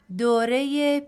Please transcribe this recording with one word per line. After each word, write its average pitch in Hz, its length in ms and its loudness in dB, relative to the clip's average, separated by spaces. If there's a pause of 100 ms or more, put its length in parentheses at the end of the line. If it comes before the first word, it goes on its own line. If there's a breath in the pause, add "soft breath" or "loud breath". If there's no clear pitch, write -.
(180)
دوره 269 920 0